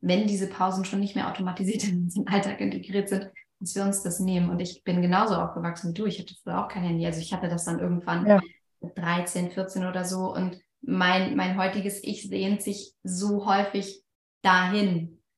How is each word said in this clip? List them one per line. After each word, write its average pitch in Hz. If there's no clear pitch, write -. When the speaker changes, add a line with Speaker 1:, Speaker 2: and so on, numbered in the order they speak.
Speaker 1:
wenn 185
diese 196
Pausen 190
schon 196
nicht 202
mehr -
automatisiert 185
<laughs> 202
in 175
unseren -
Alltag 196
integriert 196
sind, 196
dass 180
wir 196
uns 196
das 175
nehmen. 180
Und 175
ich -
bin 180
genauso 190
aufgewachsen 170
wie 165
du. 208
Ich 175
hatte -
früher 175
auch 196
kein 196
Handy. 170
Also 165
ich 165
hatte 175
das 170
dann 170
irgendwann 175
Speaker 2:
Ja. 202
Speaker 1:
mit 175
dreizehn, 175
vierzehn 190
oder 180
so. 185
Und 180
mein, 185
mein 185
heutiges 190
Ich 202
sehnt 190
sich -
so 202
häufig 196
dahin, 185